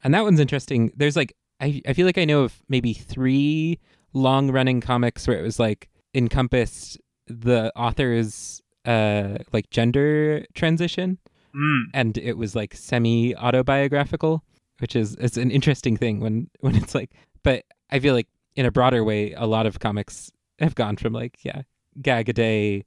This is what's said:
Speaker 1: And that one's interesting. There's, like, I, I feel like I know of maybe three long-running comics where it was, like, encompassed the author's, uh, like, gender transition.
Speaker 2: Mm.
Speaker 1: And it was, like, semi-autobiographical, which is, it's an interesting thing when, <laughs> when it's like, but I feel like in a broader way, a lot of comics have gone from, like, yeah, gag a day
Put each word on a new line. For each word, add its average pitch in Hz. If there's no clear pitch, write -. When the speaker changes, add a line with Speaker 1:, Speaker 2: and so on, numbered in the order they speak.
Speaker 1:
And 135
that 220
one's 196
interesting. 135
There's, 147
like, 147
I, 139
I 135
feel 175
like 180
I 180
know 147
of -
maybe 120
three 143
long-running 131
comics 120
where 113
it 78
was, 110
like, 110
encompassed 123
the 117
author's, 117
uh, 104
like, 110
gender 147
transition. 175
Speaker 2:
Mm. 147
Speaker 1:
And 113
it 117
was, 110
like, 107
semi-autobiographical, 131
which -
is, 110
it's 120
an 123
interesting 135
thing 110
when, 110
<laughs> -
when -
it's -
like, 120
but 127
I 139
feel 135
like 117
in 131
a 120
broader 123
way, 104
a 117
lot 110
of 98
comics -
have 156
gone 107
from, 113
like, 120
yeah, 135
gag 120
a 120
day 104